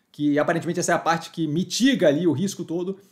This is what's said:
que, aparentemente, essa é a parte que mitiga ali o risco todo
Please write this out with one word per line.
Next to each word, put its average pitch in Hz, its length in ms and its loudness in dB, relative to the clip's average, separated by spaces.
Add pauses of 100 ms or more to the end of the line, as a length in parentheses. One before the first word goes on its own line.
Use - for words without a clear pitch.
(120)
que, 147 260 0
aparentemente, 165 400 0
essa 175 140 0
é 170 40 4
a 156 40 0
parte 165 300 -2
que 165 180 -4
mitiga 180 640 2
ali 156 180 2
o 156 60 4
risco 170 320 -4
todo 180 340 -6 (120)